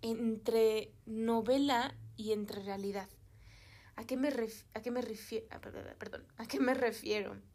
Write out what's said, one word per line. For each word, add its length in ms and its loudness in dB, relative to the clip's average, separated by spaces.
entre 880 4
novela 880 2
y 160 -2
entre 300 -2
realidad. 460 -4
¿A 100 -10
qué 100 -2
me 140 2
ref-, 340 -4
a 60 -4
qué 100 -4
me 120 0
refie-, 480 -6
ah, 100 -12
perdón, 240 -10
perdón, 280 -10
¿a 100 -10
qué 120 -4
me 160 4
refiero? 640 0